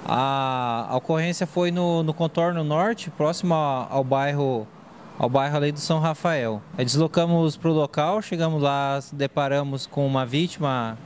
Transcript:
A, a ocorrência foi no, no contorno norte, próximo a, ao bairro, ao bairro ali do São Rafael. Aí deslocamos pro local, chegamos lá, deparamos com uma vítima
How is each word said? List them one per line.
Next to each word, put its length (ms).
A, 840
a 80
ocorrência 480
foi 240
no, 320
no 100
contorno 520
norte, 480
próximo 420
a, 380
ao 120
bairro, 640
ao 100
bairro 280
ali 140
do 80
São 200
Rafael. 640
Aí 80
deslocamos 720
pro 160
local, 520
chegamos 400
lá, 360
deparamos 720
com 180
uma 220
vítima 800